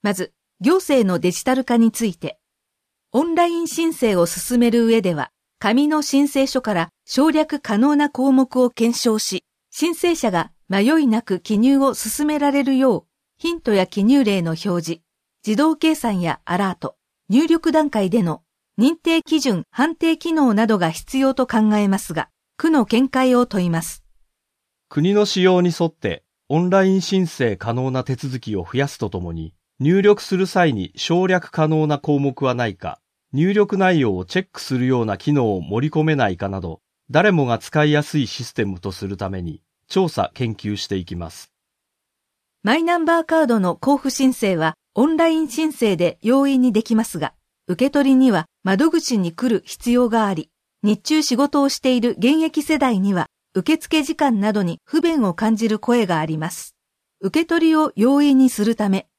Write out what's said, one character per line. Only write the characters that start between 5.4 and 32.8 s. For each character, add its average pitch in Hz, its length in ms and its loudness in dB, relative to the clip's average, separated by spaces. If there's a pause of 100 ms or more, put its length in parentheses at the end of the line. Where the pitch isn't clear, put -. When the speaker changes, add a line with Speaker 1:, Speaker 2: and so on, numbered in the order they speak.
Speaker 1:
紙 240 260 2
の 302 160 0
申 285 240 2
請 269 220 0
書 254 140 -4
か 214 120 -4
ら 165 140 -2 (180)
省 294 240 2
略 311 300 0
可 208 180 -2
能 285 160 4
な 294 160 2
項 269 220 0
目 254 280 2
を 247 100 4
検 233 280 -2
証 220 220 0
し、 - 240 -8 (260)
申 339 240 -2
請 339 220 0
者 220 160 -2
が 170 180 -2 (180)
迷 240 340 2
い 277 40 2
な 226 160 0
く 185 160 -4
記 208 200 -2
入 269 200 4
を 269 160 2
進 294 320 -6
め 302 140 -2
ら 285 100 2
れ 277 140 0
る 269 120 0
よ 254 220 2
う、 - 80 -10 (320)
ヒ 339 140 -4
ン 330 80 -8
ト 226 120 -2
や 190 140 2
記 - 160 -4
入 262 220 4
例 196 180 0
の 165 180 -4
表 175 220 -2
示、 165 180 -8 (440)
自 214 120 0
動 311 180 2
計 311 220 0
算 208 240 -4
や 165 240 -4
ア 175 120 -4
ラ 190 200 -2
ー - 20 -20
ト、 - 160 -10 (340)
入 269 200 2
力 330 240 2
段 302 180 2
階 196 200 -2
で 220 120 0
の 165 200 -4 (360)
認 269 160 4
定 330 280 0
基 320 180 0
準、 190 300 -2
判 311 260 -2
定 330 200 0
機 330 160 -6
能 277 220 2
な 220 140 2
ど 220 100 2
が 170 120 0
必 - 280 -8
要 269 160 2
と 254 140 -2
考 214 280 2
え 208 120 2
ま 196 100 0
す - 160 -10
が、 160 140 -6 (280)
区 320 140 0
の 285 160 2
見 254 220 2
解 262 260 2
を 247 100 4
問 185 200 -4
い 175 40 -2
ま 165 140 -2
す。 - 220 -14 (840)
Speaker 2:
国 170 260 0
の 208 120 4
仕 196 160 -2
様 185 180 6
に 175 180 2
沿 170 100 0
っ 160 40 -6
て、 - 300 -8 (260)
オ 151 120 2
ン 180 100 0
ラ 190 140 4
イ 190 80 4
ン 190 80 2
申 190 260 0
請 117 300 -2
可 113 160 -6
能 131 180 -4
な 127 140 -4
手 135 100 -4
続 131 240 -10
き 107 180 -8
を 92 40 -4
増 87 180 -6
や 139 100 -2
す - 100 -14
と 104 120 -6
と 92 100 -6
も 85 120 -8
に、 82 200 -10 (280)
入 170 200 4
力 202 220 4
す - 140 -4
る 185 100 0
際 175 260 2
に 95 220 -6
省 180 320 0
略 185 240 -2
可 156 160 0
能 156 220 0
な 147 100 -2
項 143 220 0
目 139 240 -4
は 127 100 0
な 120 140 -2
い 92 80 -8
か、 - 240 -12 (320)